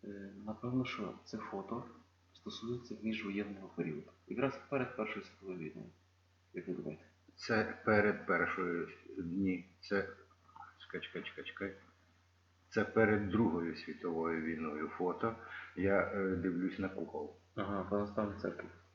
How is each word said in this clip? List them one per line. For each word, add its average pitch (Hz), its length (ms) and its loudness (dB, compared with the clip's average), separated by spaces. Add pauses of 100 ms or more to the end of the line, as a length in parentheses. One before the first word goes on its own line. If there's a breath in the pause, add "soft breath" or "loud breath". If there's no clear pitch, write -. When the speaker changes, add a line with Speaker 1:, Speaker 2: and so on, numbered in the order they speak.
Speaker 1:
Е, 101 240 -8 (160)
напевно, 123 400 0
що 104 280 -4 (120)
це - 120 -8
фото 107 460 -4 (500)
стосується 113 680 -6
міжвоєнного 101 720 -2
періоду. 80 360 -4 (160)
Якраз 127 320 0 (100)
перед 127 280 0
Першою 107 280 -2
світовою 92 340 -8
війною. 76 300 -8 (640)
Як 92 140 -6
ви 90 60 0
думаєте? - 300 -6 (320)
Speaker 2:
Це - 500 2
перед 104 400 6
Першою, 85 640 2 (300)
ні, 90 520 0 (120)
це, 98 260 2 (720)
чекай, - 220 -8
чекай, - 220 -6
чекай, - 200 -10
чекай. - 300 -6 (960)
Це 110 160 4
перед 104 440 6
Другою 85 460 4
світовою 82 680 -2
війною 78 460 -2
фото. 90 480 0 (400 loud breath)
Я, 98 400 4
е, 98 200 2
дивлюсь 90 440 0
на 95 100 0
купол. - 460 -6 (200)
Speaker 1:
Ага, 98 340 0
православна 104 500 2
церква. - 300 -4 (260)